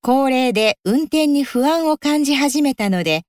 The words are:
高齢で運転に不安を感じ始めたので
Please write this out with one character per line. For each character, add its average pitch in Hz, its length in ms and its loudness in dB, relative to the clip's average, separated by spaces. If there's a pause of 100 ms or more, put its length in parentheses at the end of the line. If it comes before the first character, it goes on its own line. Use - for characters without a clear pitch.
高 269 220 2
齢 254 240 0
で 214 320 0
運 254 200 0
転 311 240 0
に 285 160 0
不 247 220 -2
安 320 220 0
を 311 80 0
感 294 280 -2
じ 285 100 0
始 285 260 0
め 285 140 0
た 208 160 -2
の 180 120 0
で 160 260 -2